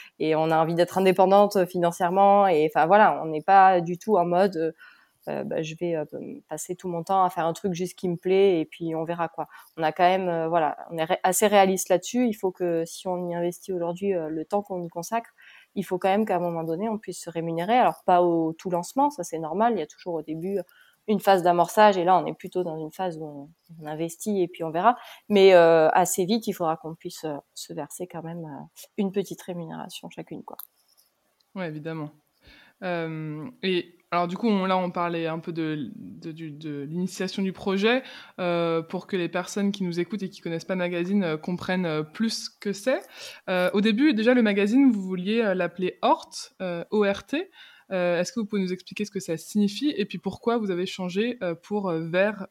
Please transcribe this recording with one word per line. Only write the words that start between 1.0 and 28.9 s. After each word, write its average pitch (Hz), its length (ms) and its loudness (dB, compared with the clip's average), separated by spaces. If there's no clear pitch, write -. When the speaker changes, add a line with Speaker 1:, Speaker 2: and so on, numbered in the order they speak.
Speaker 1:
financièrement. 190 840 2
Et 156 260 2
enfin, 151 140 4
voilà, 180 360 6
on 160 40 -6
n'est 156 140 -4
pas 190 400 8
du 170 160 -4
tout 214 180 0
en 175 100 4
mode, 180 320 2
euh, 160 140 -2
euh, 147 160 -4
bah, 160 180 -4
je 160 140 -8
vais, 170 200 -4
euh, 151 100 -4
passer 170 280 -10
tout 185 120 -12
mon 170 160 -6
temps 190 200 2
à 180 60 2
faire 165 160 -2
un 170 60 0
truc 180 220 -4
juste 175 240 -8
qui 190 100 -6
me 170 80 -2
plaît 190 460 4
et 151 40 -4
puis 165 300 -8
on 160 80 -4
verra 170 240 -4
quoi. 156 200 -10
On 160 80 -6
a 156 80 2
quand 175 160 4
même, 185 220 2
euh, 165 180 -2
voilà, 165 300 0
on 165 60 -8
est 160 60 0
ré-, 165 200 -2
assez 190 240 2
réaliste 190 420 4
là-dessus. 240 380 0
Il 214 60 0
faut 190 180 -4
que 170 340 -2
si - 220 -12
on 180 200 -4
y 170 80 -4
investit 175 380 -4
aujourd'hui, 180 400 -2
euh, 160 160 -4
le 160 160 -6
temps 202 160 -2
qu'on 185 220 -8
y 170 40 -8
consacre, 196 440 -8
il 202 100 -4
faut 185 140 -4
quand 190 120 0
même 208 160 2
qu'à 202 120 0
un - 20 0
moment 170 240 -4
donné, 165 260 -4
on 214 100 -4
puisse - 220 -14
se - 80 -14
rémunérer. 170 480 -2
Alors 185 280 2
pas 180 160 6
au 165 320 2
tout 180 160 -10
lancement, 175 400 0
ça 185 140 -8
c'est 160 160 -8
normal. 190 360 -2
Il 185 40 -4
y 156 40 -4
a 151 40 -10
toujours - 260 -12
au 156 80 -6
début 170 380 -6
une 208 100 0
phase 196 240 4
d'amorçage 180 540 4
et 170 60 0
là, 180 140 6
on 151 80 0
est 156 80 -6
plutôt 185 300 -6
dans 160 140 -8
une 156 140 -10
phase 180 260 -8
où 156 80 -12
on, 147 240 -16
on 151 40 -12
investit 165 560 -4
et 170 60 0
puis - 160 -10
on 160 80 -6
verra. 202 260 2
Mais, 196 240 8
euh, 165 360 10
assez 185 360 2
vite, 220 220 -2
il 196 60 -2
faudra 165 220 -2
qu'on 160 200 -12
puisse, - 280 -14
euh, 156 120 -6
se - 200 -16
verser 165 340 -12
quand 165 160 -12
même, 165 200 -10
euh, 151 400 -16